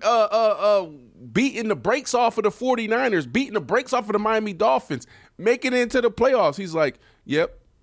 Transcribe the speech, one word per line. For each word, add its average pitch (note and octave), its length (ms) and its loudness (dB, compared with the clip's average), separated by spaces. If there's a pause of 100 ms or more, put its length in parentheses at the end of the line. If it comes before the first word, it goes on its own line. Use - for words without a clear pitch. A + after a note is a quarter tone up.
uh, A3 260 4
uh, G#3+ 300 2
uh, G3+ 260 2 (460)
beating A3 380 0
the G3+ 80 0
brakes A3 360 -2
off A#3+ 240 2
of A3 60 -4
the G#3 80 2
forty-niners, A3+ 760 -2
beating G3+ 260 -2
the G3+ 80 -2
brakes A#3 320 -2
off A#3+ 140 -2
of G#3+ 40 -4
the G#3 80 0
Miami G#3+ 320 0
Dolphins, F#3+ 560 -2 (300)
making B3 340 0
it B3 80 2
into B3 220 0
the A#3 100 2
playoffs. A3+ 460 2
He's F#3 160 -8
like, D#3 260 0 (240)
"Yep, D3+ 340 -2 (260)